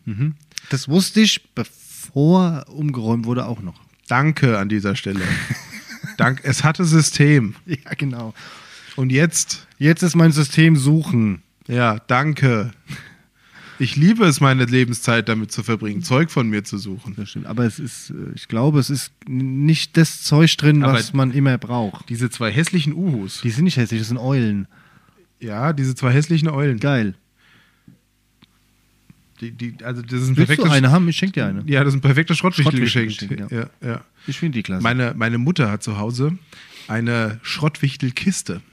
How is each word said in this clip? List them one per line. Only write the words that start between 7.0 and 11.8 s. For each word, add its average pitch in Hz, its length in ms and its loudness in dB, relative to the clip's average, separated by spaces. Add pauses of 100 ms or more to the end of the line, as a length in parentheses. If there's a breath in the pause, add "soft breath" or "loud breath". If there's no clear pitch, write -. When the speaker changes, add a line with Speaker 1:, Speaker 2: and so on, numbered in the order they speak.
Speaker 1:
Ja, 147 280 -8
genau. 120 380 -6 (640 loud breath)
Speaker 2:
Und 131 160 0
jetzt? - 560 0 (100)
Speaker 1:
Jetzt 160 240 4
ist 170 140 2
mein 165 160 6
System 160 440 4
suchen. 127 680 2 (240)
Speaker 2:
Ja, 120 400 0